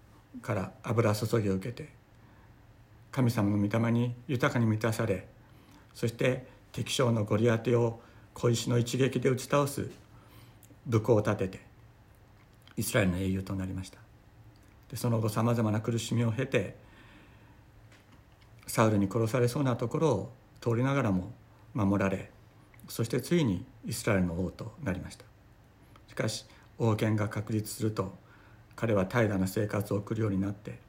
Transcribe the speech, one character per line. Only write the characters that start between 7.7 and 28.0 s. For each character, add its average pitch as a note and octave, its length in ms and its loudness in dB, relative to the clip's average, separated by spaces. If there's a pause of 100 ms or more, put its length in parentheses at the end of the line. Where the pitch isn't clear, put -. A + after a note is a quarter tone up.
を A#2 240 0 (340)
小 - 160 0
石 A#2 200 0
の A#2+ 80 2
一 A#2+ 200 0
撃 C3 220 2
で C3+ 100 2
打 B2 60 2
ち - 120 -6
倒 C#3+ 200 2
す - 220 -6 (960)
武 A2+ 180 4
功 A#2+ 120 4
を G#2+ 40 6
立 G#2 160 2
て F#2+ 140 -2
て、 - 200 -16 (1080)
イ A#2 60 -4
ス - 100 -4
ラ A#2 80 4
エ G2 40 2
ル F#2 60 2
の F2+ 60 -2
英 F#2+ 80 -2
雄 F#2+ 180 -2
と G2+ 120 -8
な F#2+ 100 -4
り F#2 80 -8
ま F#2+ 100 -6
し - 60 -14
た。 - 80 -20 (920)
で、 C3 60 -10
そ A#2+ 140 -2
の A2+ 100 2
後、 A2 80 0
さ A2 160 0
ま A#2+ 100 4
ざ A#2 100 2
ま G#2+ 80 2
な G#2+ 100 0
苦 A#2 180 -2
し A#2 160 -4
み A#2 80 2
を A2+ 80 2
経 B2 140 -2
て、 G#2 320 -2 (1900)
サ A2+ 200 4
ウ G#2+ 40 4
ル G#2 60 4
に G2 140 2
殺 A2+ 160 2
さ B2+ 120 0
れ A#2+ 100 4
そ D3+ 100 -4
う D3 40 0
な B2 120 2
と A#2 140 -4
こ D3 100 -4
ろ D#3 120 2
を G2 200 -2 (300)
通 A#2 160 0
り B2+ 60 2
な C3+ 100 2
が C#3 80 2
ら G#2+ 100 2
も F#2 220 -2 (400)
守 G2+ 280 2
ら G2 80 2
れ、 - 220 -6 (560)
そ - 160 -6
し A#2 60 -2
て C#3 120 -2
つ - 140 0
い E3+ 80 4
に G2 220 0 (200)
イ F3 60 -6
ス - 160 -6
ラ A2+ 60 2
エ F#2+ 40 4
ル F2+ 80 4
の F2 200 -2
王 E2 60 -4
と - 200 -12 (100)
な F#2 120 -2
り F#2 80 -6
ま E2+ 100 -12
し - 60 -18
た。 - 80 -20 (800)
し - 60 -20
か A#2 160 -2
し、 - 160 -8 (320)
王 A2+ 180 2
権 A2 220 2
が G#2+ 100 0
確 G#2+ 240 -6
立 G#2+ 220 -2
す - 100 -6
る G#2+ 80 0
と、 F#2+ 240 -6 (640)